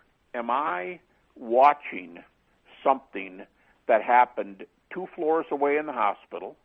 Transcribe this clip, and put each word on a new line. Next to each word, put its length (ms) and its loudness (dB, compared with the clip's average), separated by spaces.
am 160 -4
I 480 -4
watching 840 2
something 580 -2
that 160 4
happened 640 2
two 220 -10
floors 360 -2
away 260 0
in 100 -4
the 60 -8
hospital 720 -4